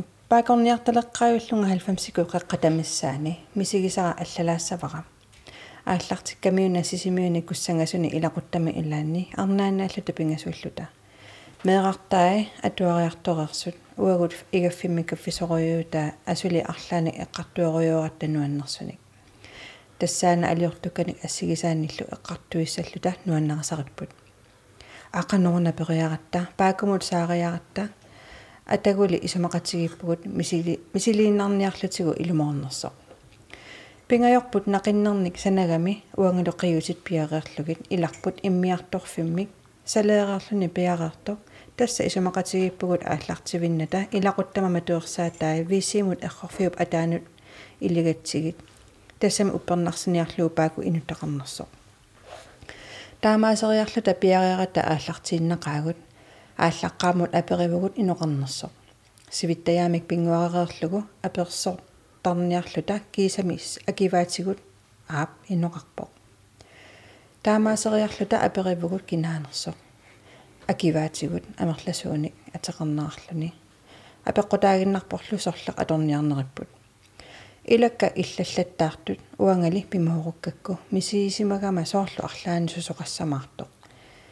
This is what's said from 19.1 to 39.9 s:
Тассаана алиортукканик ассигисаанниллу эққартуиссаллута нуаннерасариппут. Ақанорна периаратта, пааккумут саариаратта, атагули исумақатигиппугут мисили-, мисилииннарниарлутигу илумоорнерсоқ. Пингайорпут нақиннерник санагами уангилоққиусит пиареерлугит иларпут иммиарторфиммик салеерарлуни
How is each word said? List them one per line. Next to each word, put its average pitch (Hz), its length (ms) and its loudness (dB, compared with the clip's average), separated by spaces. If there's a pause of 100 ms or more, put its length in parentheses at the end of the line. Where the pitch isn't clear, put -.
Тассаана 175 520 2
алиортукканик 170 720 -2
ассигисаанниллу 165 880 -2
эққартуиссаллута - 1120 -6
нуаннерасариппут. 151 840 -2 (1000)
Ақанорна 175 600 2
периаратта, 160 840 -2
пааккумут 190 460 2
саариаратта, 170 840 -2 (800)
атагули 202 500 4
исумақатигиппугут 170 1120 -2
мисили-, 170 540 -2 (120)
мисилииннарниарлутигу 202 1200 2
илумоорнерсоқ. 147 800 -2 (1120)
Пингайорпут 240 600 4
нақиннерник 202 720 2
санагами 190 640 2 (120)
уангилоққиусит 175 840 2
пиареерлугит 156 840 -4
иларпут 180 540 -2
иммиарторфиммик 180 1080 -2 (380)
салеерарлуни 202 840 2